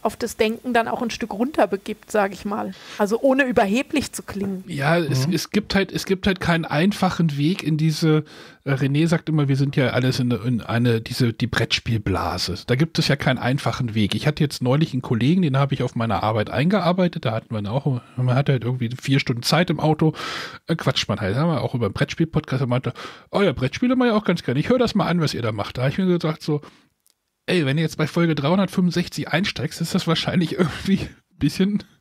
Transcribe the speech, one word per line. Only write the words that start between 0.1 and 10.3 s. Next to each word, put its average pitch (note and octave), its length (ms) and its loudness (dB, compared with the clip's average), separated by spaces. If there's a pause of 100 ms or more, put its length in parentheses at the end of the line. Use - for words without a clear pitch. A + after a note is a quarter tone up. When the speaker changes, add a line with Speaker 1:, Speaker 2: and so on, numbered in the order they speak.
Speaker 1:
das - 220 -8
Denken A3+ 380 -2
dann A#3 120 2
auch B3 140 -4
ein A#3 80 -4
Stück - 240 -8
runterbegibt, G#3 760 -2
sag G3+ 220 0
ich - 120 -12
mal. G#3 280 -6 (260)
Also G#3 220 2
ohne C4+ 240 4
überheblich A#3+ 680 0
zu - 100 -12
klingen. F#3+ 460 -6
Speaker 2:
Ja, D#3 320 2
es, C3+ 260 0
Speaker 3:
Mhm. F3 80 0
Speaker 2:
es - 160 -2
gibt - 240 -2
halt, G3 180 2
es - 140 -6
gibt F#3+ 220 0
halt F#3 120 2
keinen E3 260 0
einfachen E3+ 680 2
Weg D3 280 0
in D#3 140 0
diese, D#3 460 2 (420)
äh, C#3 80 0
René C#3 340 2
sagt E3 220 0
immer, D#3 180 2
wir C3+ 80 4
sind C3+ 200 0
ja C3+ 120 2
alles B2+ 320 0
in, B2 100 0
in A#2 320 0